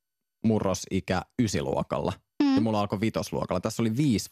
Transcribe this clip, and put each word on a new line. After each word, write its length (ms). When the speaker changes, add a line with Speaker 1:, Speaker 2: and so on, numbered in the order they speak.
Speaker 1:
murrosikä 760
ysiluokalla. 760
Speaker 2:
Mm. 120
Speaker 1:
Ja 60
mulla 180
alkoi 220
vitosluokalla. 580
Tässä 220
oli 160
viisi 340